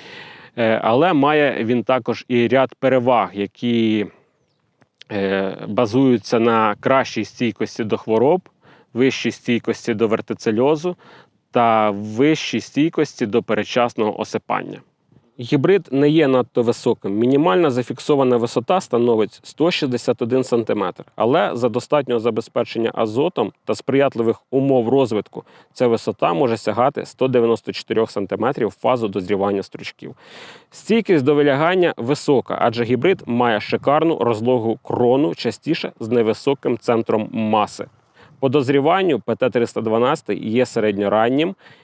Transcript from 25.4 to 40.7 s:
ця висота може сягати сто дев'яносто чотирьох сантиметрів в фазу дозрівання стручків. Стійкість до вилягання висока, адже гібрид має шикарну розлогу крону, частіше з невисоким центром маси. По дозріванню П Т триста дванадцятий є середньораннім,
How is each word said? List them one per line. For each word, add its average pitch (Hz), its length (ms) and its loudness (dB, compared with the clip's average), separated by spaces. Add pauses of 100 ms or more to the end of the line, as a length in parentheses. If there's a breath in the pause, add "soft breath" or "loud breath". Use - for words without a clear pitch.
ця 127 140 0
висота 131 480 0
може 127 220 0
сягати 113 500 -2
сто - 220 -2
дев'яносто 117 440 0
чотирьох 107 380 -2
сантиметрів 104 580 -2
в - 20 -6
фазу 120 380 -2
дозрівання 98 540 -2
стручків. - 540 -16 (540 loud breath)
Стійкість 196 540 2
до 147 100 4
вилягання 151 640 2
висока, 131 640 0
адже 113 240 0
гібрид 127 420 0
має 120 340 0
шикарну 151 580 0
розлогу 117 640 0
крону, 135 520 0
частіше - 640 -6
з 113 80 -8
невисоким 120 680 0
центром 113 540 0
маси. 107 540 -2 (540 soft breath)
По 135 80 0
дозріванню 143 720 2
П 117 140 -4
Т 127 160 0
триста 117 300 -2
дванадцятий 113 680 -2
є 120 160 2
середньораннім, 110 880 0 (300 soft breath)